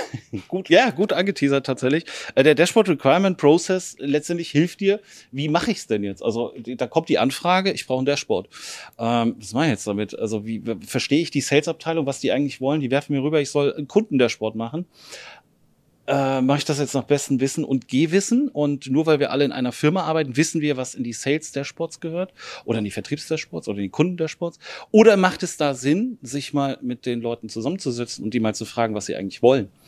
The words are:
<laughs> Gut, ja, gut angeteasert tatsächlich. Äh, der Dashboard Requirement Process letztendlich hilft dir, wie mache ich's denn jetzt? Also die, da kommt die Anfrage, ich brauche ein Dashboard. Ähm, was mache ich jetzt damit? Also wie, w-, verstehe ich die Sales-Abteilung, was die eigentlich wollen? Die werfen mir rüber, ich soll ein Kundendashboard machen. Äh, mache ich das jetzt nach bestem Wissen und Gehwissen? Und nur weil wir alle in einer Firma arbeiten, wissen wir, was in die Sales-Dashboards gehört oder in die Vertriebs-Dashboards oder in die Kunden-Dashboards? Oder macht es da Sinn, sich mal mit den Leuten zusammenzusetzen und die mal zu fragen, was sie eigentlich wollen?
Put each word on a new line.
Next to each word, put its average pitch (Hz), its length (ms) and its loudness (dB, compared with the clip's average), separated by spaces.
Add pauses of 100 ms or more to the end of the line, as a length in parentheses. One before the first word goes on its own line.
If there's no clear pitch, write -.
<laughs> - 400 -12
Gut, 185 220 -6
ja, 220 200 6
gut 180 220 0
angeteasert 143 540 0
tatsächlich. 135 400 0 (280)
Äh, 135 80 6
der 147 120 8
Dashboard 180 340 4
Requirement 170 480 4
Process 175 600 4
letztendlich 151 520 -2
hilft 165 300 2
dir, 202 200 2 (300)
wie 143 180 -4
mache 170 240 0
ich's - 140 -6
denn 104 180 0
jetzt? 98 180 -8
Also 113 340 -2
die, 120 200 -10
da 123 100 -2
kommt 165 240 0
die 110 80 4
Anfrage, 180 540 0
ich - 140 -8
brauche 131 160 -2
ein 127 40 0
Dashboard. 123 420 -2 (500)
Ähm, 117 400 0
was 104 140 -16
mache 131 140 0
ich 151 60 2
jetzt - 140 -6
damit? 104 320 -4
Also 107 280 -4
wie, 107 200 -8
w-, 113 100 -4 (100)
verstehe 139 340 0
ich 170 100 -4
die 139 120 -2
Sales-Abteilung, 160 640 0
was 135 140 -6
die 107 120 0
eigentlich 135 300 -2
wollen? 143 180 0
Die 131 100 -4
werfen 143 240 -2
mir 135 80 0
rüber, 151 200 0
ich 135 80 -6
soll 143 260 0
ein 147 120 -8
Kundendashboard 123 680 0
machen. 120 320 -6 (1200)
Äh, 135 340 0
mache 135 180 2
ich 143 60 -4
das 143 140 0
jetzt 143 160 -2
nach 131 100 0
bestem 139 360 0
Wissen 135 240 0
und 131 240 -2
Gehwissen? 190 600 2
Und 143 420 -2
nur 151 160 2
weil 156 140 4
wir 139 100 0
alle 139 140 2
in 127 80 0
einer 123 200 -2
Firma 170 300 2
arbeiten, 156 340 -2
wissen 160 240 0
wir, 147 160 0
was 127 180 -6
in 131 100 -6
die 117 80 -6
Sales-Dashboards 143 880 -4
gehört 175 320 -6 (320)
oder 113 140 -2
in 104 60 -2
die 101 60 -4
Vertriebs-Dashboards - 800 -6
oder 101 100 -4
in 101 60 -4
die 98 60 -6
Kunden-Dashboards? 170 680 -2 (320)
Oder 214 260 10
macht 185 260 2
es - 140 -6
da 143 180 0
Sinn, 170 480 0
sich 135 300 -8
mal 139 300 -2
mit 123 240 -6
den 120 160 -2
Leuten 117 260 -6
zusammenzusetzen 120 760 -6
und 110 100 -4
die 123 60 0
mal 110 140 0
zu - 100 -8
fragen, 110 300 -2
was 104 120 -6
sie 71 100 -6
eigentlich 95 260 -6
wollen? 120 260 6 (200)